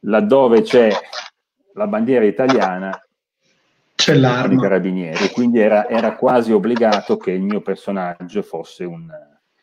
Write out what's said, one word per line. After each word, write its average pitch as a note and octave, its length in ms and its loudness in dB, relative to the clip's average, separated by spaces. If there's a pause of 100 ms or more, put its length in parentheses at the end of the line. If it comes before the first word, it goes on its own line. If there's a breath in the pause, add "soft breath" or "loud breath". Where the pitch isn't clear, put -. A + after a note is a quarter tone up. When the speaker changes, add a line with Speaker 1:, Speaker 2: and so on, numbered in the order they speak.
Speaker 1:
laddove A2 600 4
c'è A2+ 300 4 (840)
la G#2 120 -4
bandiera A2+ 400 2
italiana G2 640 0 (1040)
Speaker 2:
C'è - 200 0
Speaker 1:
sono C#3 60 4
Speaker 2:
l'arma. B2 320 0
Speaker 1:
i - 60 4
carabinieri, F#2 720 -2
quindi A#2+ 280 0
era, G#2+ 300 2
era A2+ 280 -2
quasi B2 360 0
obbligato G#2+ 640 0
che - 140 -6
il F#2 120 -2
mio G2+ 200 -4
personaggio F#2+ 800 -8
fosse - 420 -12
un, E2+ 240 -14 (540)